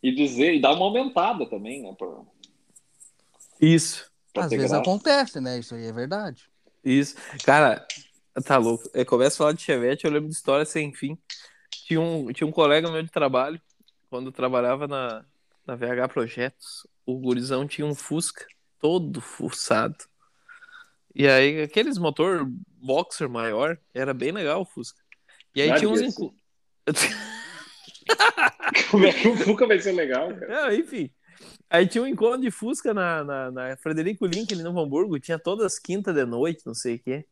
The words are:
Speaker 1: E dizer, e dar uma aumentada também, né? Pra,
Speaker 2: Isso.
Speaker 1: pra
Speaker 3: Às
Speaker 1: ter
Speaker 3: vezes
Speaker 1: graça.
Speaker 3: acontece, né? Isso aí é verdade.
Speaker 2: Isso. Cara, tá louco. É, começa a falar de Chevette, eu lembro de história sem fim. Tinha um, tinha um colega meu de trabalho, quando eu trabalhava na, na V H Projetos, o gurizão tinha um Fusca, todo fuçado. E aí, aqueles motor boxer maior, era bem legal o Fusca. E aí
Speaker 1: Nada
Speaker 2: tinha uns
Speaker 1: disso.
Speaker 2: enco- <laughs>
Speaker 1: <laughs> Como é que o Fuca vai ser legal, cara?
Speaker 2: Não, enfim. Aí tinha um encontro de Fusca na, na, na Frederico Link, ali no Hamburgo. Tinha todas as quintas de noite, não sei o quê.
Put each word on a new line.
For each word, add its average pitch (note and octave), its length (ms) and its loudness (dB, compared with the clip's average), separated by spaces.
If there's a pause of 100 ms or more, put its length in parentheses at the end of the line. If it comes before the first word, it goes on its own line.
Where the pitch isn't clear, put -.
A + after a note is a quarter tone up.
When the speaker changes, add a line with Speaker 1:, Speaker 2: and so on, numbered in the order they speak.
Speaker 1:
E C3 120 2
dizer, C#3+ 400 2
e D3 60 4
dar C3 120 6
uma F3 140 2
aumentada A3+ 600 0
também, A2+ 360 -10
né? F#2+ 160 -14
Pra, F#2 100 -10 (1500)
Speaker 2:
Isso. D#3+ 500 4 (220)
Speaker 1:
pra - 120 -2
Speaker 3:
Às D3+ 60 -2
Speaker 1:
ter - 60 0
Speaker 3:
vezes C3+ 160 2
Speaker 1:
graça. - 100 2
Speaker 3:
acontece, G#3 580 2
né? B2+ 180 -4
Isso A#2+ 160 -12
aí A#2 120 -12
é A2+ 60 -8
verdade. D3 580 -8 (340)
Speaker 2:
Isso. C#3 300 2 (300)
Cara, C#3 420 6 (580)
tá C#3 120 4
louco. A#2 380 2
É, B2 100 2
começa B2+ 320 2
a - 20 -14
falar D3+ 140 2
de E3+ 100 -6
Chevette, C3 440 -2
eu D#3 40 0
lembro D3+ 180 -2
de D#3+ 60 -10
história D3 300 0
sem D3+ 280 -6
fim. C#3+ 240 -8 (540)
Tinha - 300 -4
um, D#3+ 320 -4
tinha D3+ 140 -4
um D#3 60 -4
colega D#3+ 380 4
meu D#3+ 120 -4
de E3 80 -10
trabalho, C#3+ 500 0 (500)
quando B2+ 160 -8
eu B2+ 60 -12
trabalhava B2+ 560 -2
na, B2+ 360 -8 (420)
na C3 100 -10
V A#2+ 140 -6
H B2 180 0
Projetos, - 760 -6 (180)
o B2+ 140 -4
gurizão B2+ 480 -2
tinha D3 200 -6
um D3 80 -4
Fusca, - 520 -6 (340)
todo D#3 400 0
fuçado. - 760 -2 (1160)
E C#3 140 4
aí, C#3 340 6
aqueles A3 360 0
motor E3 480 0 (340)
boxer C#3 480 -2
maior, A#2+ 500 -2 (160)
era C3+ 200 -2
bem B2+ 180 -4
legal F#3 300 -2
o - 20 -4
Fusca. - 360 -14 (540)
E C#3 60 -2
aí D3 80 4
Speaker 1:
Nada D3 120 6
Speaker 2:
tinha G#3+ 100 2
uns A3 100 4
Speaker 1:
disso. A3 240 -4
Speaker 2:
enco- - 100 -12 (520)
<laughs> - 560 -4 (680)
Speaker 1:
<laughs> - 840 2
Como G3 160 8
é F3+ 60 8
que - 160 4
o A#3 80 4
Fuca G#3+ 300 4
vai G#3+ 120 6
ser F#3 140 -2
legal, D3+ 420 0
cara? F#3 140 -12 (180)
Speaker 2:
Não, C4 80 2
enfim. A#3 360 -4 (600)
Aí F3 160 6
tinha A3+ 160 -2
um C4 40 -2
encontro B3 340 0
de B3+ 100 0
Fusca A#3 420 -4
na, E3+ 320 -2
na, C3+ 260 -6
na B2+ 280 -8
Frederico E3 480 -4
Link, G3 260 -4
ali F3 100 -4
no F3 160 -6
Hamburgo. D#3 400 -2
Tinha D#3+ 200 -6
todas G3+ 260 -2
as - 140 -4
quintas F#3 360 -4
de C#3+ 100 2
noite, C3 420 -2
não A2+ 80 -10
sei A#2 220 -6
o - 20 -10
quê. C3+ 340 -8